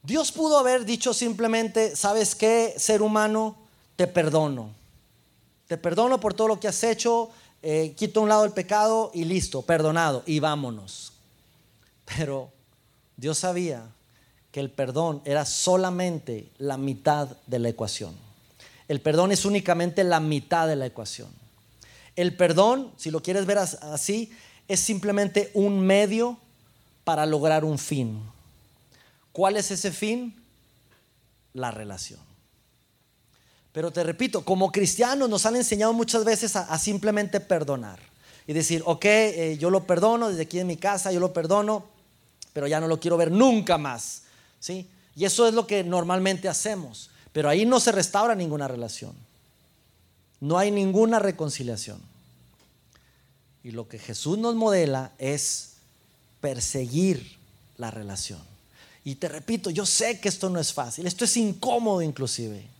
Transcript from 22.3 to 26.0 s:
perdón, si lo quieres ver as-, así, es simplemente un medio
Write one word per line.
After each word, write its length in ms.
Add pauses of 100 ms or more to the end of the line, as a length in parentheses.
perdón, 580
si 140
lo 120
quieres 220
ver 140
as-, 240
así, 500 (340)
es 140
simplemente 720
un 260
medio 600 (680)